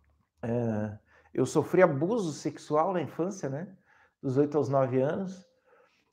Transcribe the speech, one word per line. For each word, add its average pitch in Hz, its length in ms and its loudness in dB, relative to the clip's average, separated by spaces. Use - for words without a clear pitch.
eh, 113 560 -2
eu 131 140 2
sofri 151 340 2
abuso 170 520 4
sexual 156 600 -2
na 180 80 0
infância, 165 480 -4
né? 147 260 -8
Dos 131 160 -2
oito 147 220 2
aos 131 100 2
nove 131 320 2
anos. 180 460 -2